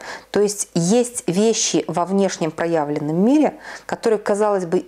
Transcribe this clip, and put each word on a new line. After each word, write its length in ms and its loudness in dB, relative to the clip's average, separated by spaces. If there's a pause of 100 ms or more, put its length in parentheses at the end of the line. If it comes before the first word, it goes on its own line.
(320)
То 100 2
есть 320 -2
есть 540 0
вещи 600 0
во 160 -2
внешнем 480 0
проявленном 640 -2
мире, 420 4 (280)
которые, 340 0
казалось 460 0
бы, 220 -2